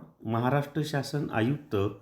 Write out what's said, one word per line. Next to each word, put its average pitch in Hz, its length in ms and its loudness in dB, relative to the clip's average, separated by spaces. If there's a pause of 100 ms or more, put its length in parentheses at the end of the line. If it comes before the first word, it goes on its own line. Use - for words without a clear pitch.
(260)
महाराष्ट्र 127 600 2
शासन 143 440 -2
आयुक्त, 117 460 0 (260)